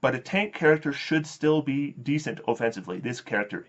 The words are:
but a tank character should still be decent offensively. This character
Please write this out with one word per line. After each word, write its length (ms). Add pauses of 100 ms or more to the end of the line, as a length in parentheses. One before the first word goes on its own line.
but 120
a 60
tank 340
character 400
should 320
still 380
be 400
decent 440
offensively. 520
This 220
character 480